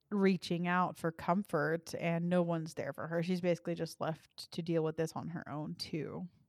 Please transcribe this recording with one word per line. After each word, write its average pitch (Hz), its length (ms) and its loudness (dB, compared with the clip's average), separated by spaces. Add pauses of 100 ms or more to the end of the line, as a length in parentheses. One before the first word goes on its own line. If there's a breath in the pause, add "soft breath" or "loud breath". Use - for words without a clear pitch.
(120)
reaching 185 560 2
out 175 300 2
for 165 140 0
comfort, 165 880 0
and 170 300 0
no 180 120 6
one's 165 320 0
there 135 200 -4
for - 140 -6
her. 170 160 0
She's 175 180 0
basically 175 340 2
just 165 260 -6
left - 500 -6
to 175 100 -6
deal 165 220 2
with 156 140 0
this 160 180 0
on 143 140 -6
her 170 200 -10
own, 151 260 -6
too. - 520 -6 (220)